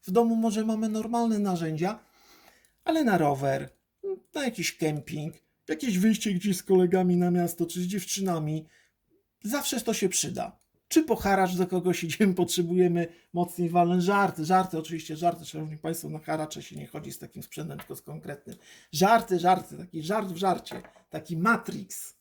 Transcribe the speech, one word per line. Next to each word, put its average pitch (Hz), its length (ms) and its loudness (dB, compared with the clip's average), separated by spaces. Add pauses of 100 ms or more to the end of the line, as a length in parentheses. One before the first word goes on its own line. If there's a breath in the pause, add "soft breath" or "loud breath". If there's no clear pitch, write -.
W - 80 -10
domu 226 260 4
może 220 280 2
mamy 220 240 0
normalne 220 500 0
narzędzia, 175 600 0 (840 soft breath)
ale 320 200 2
na 202 140 4
rower, 139 520 0 (640)
na 294 100 -2
jakiś 226 320 -4
kemping, 151 580 -4 (340)
jakieś 254 300 -2
wyjście 208 360 2
gdzieś 180 220 0
z - 60 -10
kolegami 180 540 4
na 175 140 4
miasto 175 360 0
czy 175 140 -6
z 180 40 0
dziewczynami, 175 840 -4 (760 soft breath)
zawsze 254 360 -2
to 220 140 0
się 202 140 0
przyda. - 500 -4 (300)
Czy 320 140 4
po 233 140 0
haracz 190 380 2
do 180 120 2
kogoś 180 380 0
<laughs> - 0 -
idziemy, 185 300 2
potrzebujemy 175 720 2 (260 loud breath)
mocniej 175 360 -2
walnąć? 175 360 4
Żarty, 196 400 2
żarty, 180 340 2
oczywiście 160 380 -8
żarty, 170 280 0
szanowni 156 340 -12
państwo, 160 300 -8
na 156 100 -8
haracze 156 440 -6
się - 140 -16
nie 147 100 -12
chodzi 151 260 -12
z - 60 -14
takim - 240 -16
sprzętem, 151 360 -10
tylko - 180 -14
z - 60 -18
konkretnym. - 540 -14 (360 loud breath)
Żarty, 185 460 4
żarty, 180 380 2
taki - 260 -12
żart 190 300 -4
w 160 40 -10
żarcie, 180 460 -4 (280 loud breath)
taki 156 260 -8
Matrix. - 840 -2